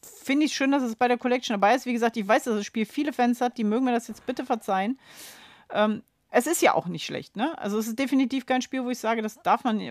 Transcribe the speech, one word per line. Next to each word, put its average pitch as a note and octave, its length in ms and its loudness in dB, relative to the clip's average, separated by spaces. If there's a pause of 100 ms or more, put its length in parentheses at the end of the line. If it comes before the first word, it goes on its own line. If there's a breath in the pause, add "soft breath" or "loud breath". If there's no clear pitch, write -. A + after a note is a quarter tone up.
finde - 440 0
ich - 80 -2
schön, C#4 180 0
dass C#4 120 2
es A3 120 -2
bei B3 120 2
der A#3+ 100 2
Collection B3 360 0
dabei G3+ 220 4
ist. B3+ 100 -2
Wie B3 80 -2
gesagt, A#3 240 0
ich G3 100 -2
weiß, A#3+ 180 4
dass A#3 100 0
das G#3 100 -2
Spiel A3 200 -4
viele D4 280 -4
Fans A#3+ 260 2
hat, B3 180 -2
die A#3 60 -2
mögen A3+ 220 0
mir B3 80 2
das A#3 140 -2
jetzt - 180 -16
bitte C4 200 -6
verzeihen. A3 540 -2 (720 loud breath)
Ähm, G#3+ 320 0 (280)
es A#3+ 180 2
ist E4 140 0
ja - 120 6
auch - 140 -2
nicht E3+ 180 -8
schlecht, C#3 300 -10
ne? C4+ 240 -4
Also G#3 180 -4
es A3 100 -2
ist A3+ 120 -6
definitiv C4+ 460 0
kein B3+ 180 0
Spiel, C4 200 -4
wo B3 60 -4
ich B3 80 -4
sage, A3+ 240 -2
das G#3+ 220 -6
darf - 200 4
man A3 160 0 (120)